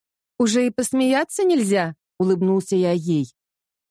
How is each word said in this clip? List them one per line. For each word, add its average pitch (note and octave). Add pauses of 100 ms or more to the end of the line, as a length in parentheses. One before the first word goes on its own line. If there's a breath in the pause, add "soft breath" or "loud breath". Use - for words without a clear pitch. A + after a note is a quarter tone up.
(400)
"Уже A#3+
и B3
посмеяться C4
нельзя", G3+ (240)
улыбнулся F#3
я F3+
ей. D#3+ (580)